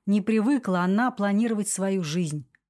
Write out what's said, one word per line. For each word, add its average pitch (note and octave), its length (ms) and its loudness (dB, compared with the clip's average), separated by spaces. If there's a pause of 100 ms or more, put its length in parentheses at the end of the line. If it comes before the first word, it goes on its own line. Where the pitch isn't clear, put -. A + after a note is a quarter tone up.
Не G3+ 140 2
привыкла G#3+ 640 0
она G#3 300 2
планировать G#3 580 0
свою F#3+ 340 -2
жизнь. D3+ 420 -4 (240)